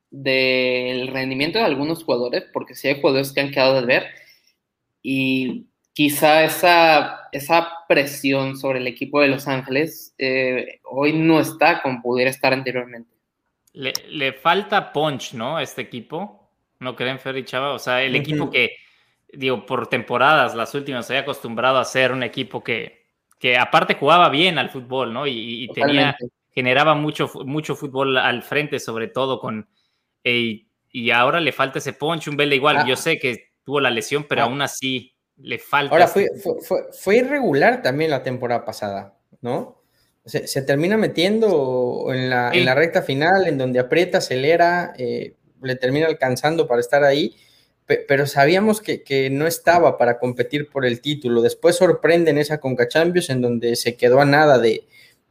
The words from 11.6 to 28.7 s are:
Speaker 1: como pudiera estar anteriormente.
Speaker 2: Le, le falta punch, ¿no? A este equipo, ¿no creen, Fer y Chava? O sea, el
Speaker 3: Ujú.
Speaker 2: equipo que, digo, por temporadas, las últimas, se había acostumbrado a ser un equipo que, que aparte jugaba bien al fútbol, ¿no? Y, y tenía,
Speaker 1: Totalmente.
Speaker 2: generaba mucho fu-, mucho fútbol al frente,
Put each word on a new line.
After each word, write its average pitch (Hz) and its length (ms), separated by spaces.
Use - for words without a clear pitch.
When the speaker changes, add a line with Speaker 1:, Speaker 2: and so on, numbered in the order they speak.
Speaker 1:
como 127 200
pudiera 123 280
estar 131 220
anteriormente. 123 580
Speaker 2:
Le, 131 200
le 139 240
falta 190 600
punch, 147 420
¿no? 127 220
A 151 60
este 127 200
equipo, 151 680
¿no 127 160
creen, 127 240
Fer 135 180
y 131 80
Chava? 135 280
O 123 60
sea, 127 240
el 131 100
Speaker 3:
Ujú. 127 80
Speaker 2:
equipo 143 300
que, 120 200
digo, 131 320
por 117 220
temporadas, 127 680
las 113 200
últimas, 139 320
se 123 80
había 135 80
acostumbrado 127 560
a 123 60
ser 131 280
un 131 100
equipo 120 400
que, - 440
que 123 180
aparte 165 380
jugaba 165 340
bien 156 300
al 120 120
fútbol, 127 420
¿no? 135 140
Y, 117 380
y - 40
tenía, 143 440
Speaker 1:
Totalmente. 123 160
Speaker 2:
generaba 135 400
mucho 147 340
fu-, - 160
mucho 151 300
fútbol 135 440
al 123 240
frente, 143 360